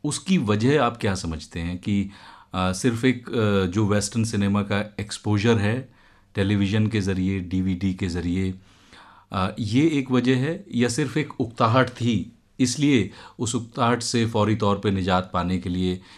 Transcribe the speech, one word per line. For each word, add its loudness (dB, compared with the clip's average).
उसकी 0
वजह 4
आप 0
क्या 0
समझते -6
हैं -4
कि, -2
अ, 0
सिर्फ -2
एक, 2
अ, 2
जो 2
वेस्टर्न 0
सिनेमा 0
का -4
एक्सपोज़र 0
है, -2
टेलीविज़न 2
के 0
ज़रिए, -2
डीवीडी -2
के -4
ज़रिए, -2
अ, -2
ये 2
एक -2
वजह 2
है -4
या 2
सिर्फ -2
एक -4
उकताहट 2
थी, -2
इसलिए 2
उस -4
उकताहट 0
से 0
फौरी 2
तौर 2
पे 0
निजात 0
पाने 0
के -6
लिए -2